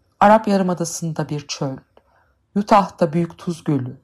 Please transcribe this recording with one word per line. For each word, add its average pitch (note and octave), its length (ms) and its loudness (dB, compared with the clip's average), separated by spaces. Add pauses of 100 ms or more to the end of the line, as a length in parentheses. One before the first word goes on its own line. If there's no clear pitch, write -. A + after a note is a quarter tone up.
(200)
Arap G#3+ 280 6
Yarımadası'nda E3+ 800 -2
bir D3 180 -8
çöl, C3+ 300 -6 (800)
Utah'ta G3 560 2
Büyük E3+ 260 -4
Tuz - 260 -10
Gölü B2+ 400 -4